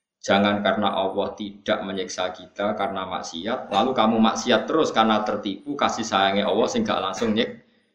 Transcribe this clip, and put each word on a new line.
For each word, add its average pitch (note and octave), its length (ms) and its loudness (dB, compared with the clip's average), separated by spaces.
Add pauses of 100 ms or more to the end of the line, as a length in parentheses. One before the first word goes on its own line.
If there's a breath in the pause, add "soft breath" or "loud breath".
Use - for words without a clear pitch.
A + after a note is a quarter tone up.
(200)
Jangan G#2 400 2
karena G2 320 0
Allah F#2+ 400 -2
tidak G2+ 480 -4
menyiksa F#2 560 -6
kita G#2 400 -4
karena F#2+ 320 -4
maksiat, F2+ 640 -6
lalu A2+ 240 2
kamu A2+ 240 4
maksiat A2+ 480 2
terus D#3 240 2
karena A2 320 4
tertipu - 560 -6
kasih A2+ 240 0
sayangnya G2 480 2
Allah G#2+ 160 2
sing A2+ 160 0
gak G2 160 0
langsung F#2+ 320 -2
nyik-, G#2 320 -2 (320 soft breath)